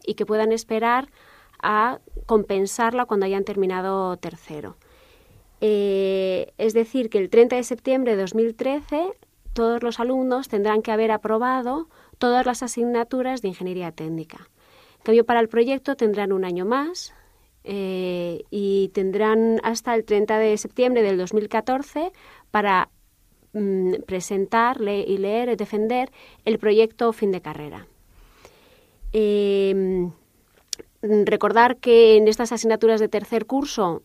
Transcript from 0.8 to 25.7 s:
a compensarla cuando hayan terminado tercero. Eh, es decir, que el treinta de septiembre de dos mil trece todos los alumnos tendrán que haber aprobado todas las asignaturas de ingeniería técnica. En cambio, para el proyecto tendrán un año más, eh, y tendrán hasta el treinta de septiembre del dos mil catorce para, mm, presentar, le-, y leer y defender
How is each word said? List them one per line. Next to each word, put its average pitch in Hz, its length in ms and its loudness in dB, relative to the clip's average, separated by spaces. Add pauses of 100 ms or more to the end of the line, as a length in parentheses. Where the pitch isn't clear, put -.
a 214 360 0 (260)
compensarla 220 800 0
cuando 208 200 0
hayan 196 200 -2
terminado 190 720 -2
tercero. 165 600 -14 (840)
Eh, 196 1000 0
es 214 160 0
decir, 226 340 0
que 214 100 0
el 185 120 -2
treinta 240 240 6
de 247 80 -2
septiembre 247 540 0
de 196 60 0
dos 190 120 -6
mil 226 220 0
trece 294 560 -4 (400)
todos 233 280 0
los 233 200 -4
alumnos 254 480 -2
tendrán 214 340 0
que 233 80 -6
haber 220 220 0
aprobado 247 760 -4 (300)
todas 247 280 2
las 247 180 -4
asignaturas 240 800 -4
de 202 60 -4
ingeniería 180 440 -8
técnica. 160 560 -12 (480)
En - 80 -20
cambio, 226 200 6
para 233 140 2
el 226 100 2
proyecto 262 460 0
tendrán 208 380 0
un 190 120 0
año 180 200 -4
más, 285 500 -4 (480)
eh, 185 880 -6
y 196 380 0
tendrán 214 760 2
hasta 226 320 -2
el 226 100 0
treinta 208 340 2
de 214 180 2
septiembre 247 460 0
del 196 140 2
dos 180 160 -4
mil 208 160 0
catorce 262 600 -4 (400)
para, 202 380 0 (640)
mm, 190 520 -2
presentar, 214 760 -2
le-, 202 260 -4
y 196 120 -2
leer 214 300 -2
y 233 60 -2
defender 220 560 -2 (340)